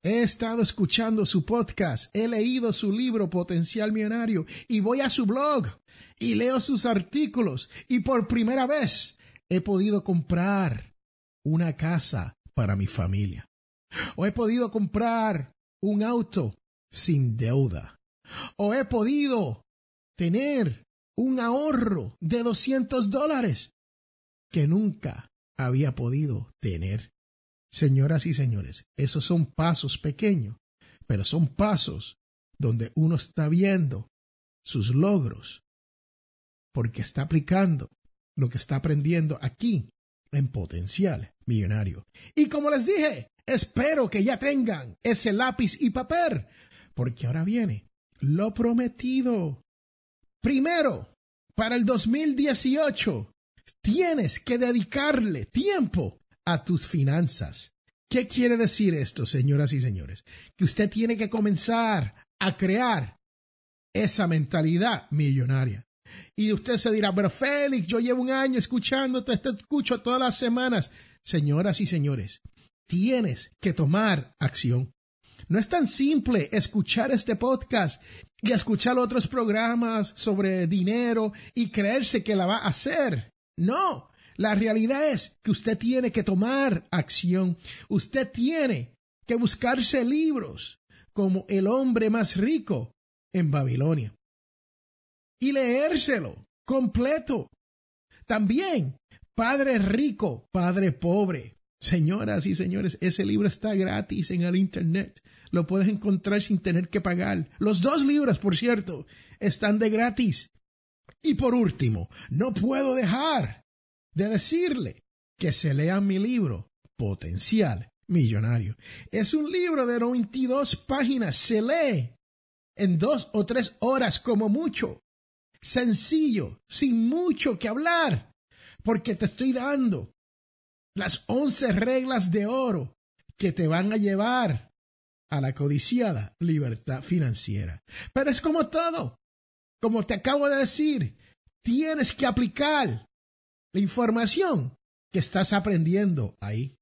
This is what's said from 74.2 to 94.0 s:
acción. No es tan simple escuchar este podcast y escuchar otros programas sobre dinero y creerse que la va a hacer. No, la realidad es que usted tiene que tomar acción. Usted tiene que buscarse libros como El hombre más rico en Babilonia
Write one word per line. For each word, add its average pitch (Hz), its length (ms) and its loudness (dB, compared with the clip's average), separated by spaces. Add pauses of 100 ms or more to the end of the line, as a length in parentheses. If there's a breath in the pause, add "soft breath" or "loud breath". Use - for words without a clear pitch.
acción. 131 520 0 (560 loud breath)
No 180 120 2
es 208 100 -2
tan 339 180 2
simple 254 640 2
escuchar 220 600 0
este 226 240 0
podcast 240 640 -2 (400 loud breath)
y 214 100 2
escuchar 233 460 2
otros 247 300 0
programas 226 880 0
sobre 190 500 0
dinero 220 680 0 (200 loud breath)
y 233 160 -2
creerse 214 540 0
que 214 120 0
la 185 100 2
va 208 120 0
a - 100 -4
hacer. 254 640 -2 (260)
No, 247 520 0 (280 soft breath)
la 208 180 2
realidad 220 540 2
es - 240 -4 (100)
que 214 80 0
usted - 260 0
tiene 247 340 0
que 208 120 -2
tomar 226 640 0
acción. 180 680 0 (320 loud breath)
Usted 226 420 -2
tiene 240 640 -2 (320)
que 240 80 0
buscarse 240 720 0
libros 277 720 -2 (340 soft breath)
como 190 360 0
El 196 180 2
hombre 233 420 2
más 220 280 0
rico 202 560 -2 (400)
en 170 180 0
Babilonia 135 640 0 (1200)